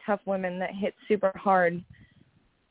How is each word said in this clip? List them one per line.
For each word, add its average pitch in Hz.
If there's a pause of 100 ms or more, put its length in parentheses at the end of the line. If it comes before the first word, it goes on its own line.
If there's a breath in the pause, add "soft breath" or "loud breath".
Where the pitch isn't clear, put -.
tough 208
women 190
that 185
hit 202 (140)
super 196
hard. 180 (880 soft breath)